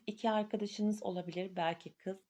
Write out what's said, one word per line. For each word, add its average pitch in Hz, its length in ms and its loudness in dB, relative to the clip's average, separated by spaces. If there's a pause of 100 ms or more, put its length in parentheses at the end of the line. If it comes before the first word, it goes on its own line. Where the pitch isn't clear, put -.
iki 220 240 0
arkadaşınız 214 720 2
olabilir. 180 540 -4
Belki 170 360 0
kız, 190 240 -6 (140)